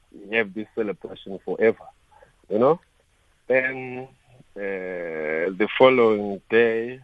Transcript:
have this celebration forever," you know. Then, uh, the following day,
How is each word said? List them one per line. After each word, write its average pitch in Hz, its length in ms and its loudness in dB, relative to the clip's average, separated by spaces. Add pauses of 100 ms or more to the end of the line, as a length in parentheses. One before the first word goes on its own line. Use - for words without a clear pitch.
(340)
have 107 200 -2
this 107 220 -8
celebration 95 680 -8
forever," 104 400 0 (640)
you 104 100 0
know. 143 220 4 (680)
Then, 131 640 -2 (480)
uh, 87 1040 -4
the 104 80 2 (100)
following 110 600 4 (100)
day, 117 540 2